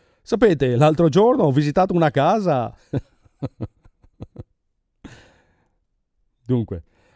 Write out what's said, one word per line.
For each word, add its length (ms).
"Sapete, 540
l'altro 340
giorno 360
ho 80
visitato 420
una 160
casa." 680
<laughs> 680
Dunque, 380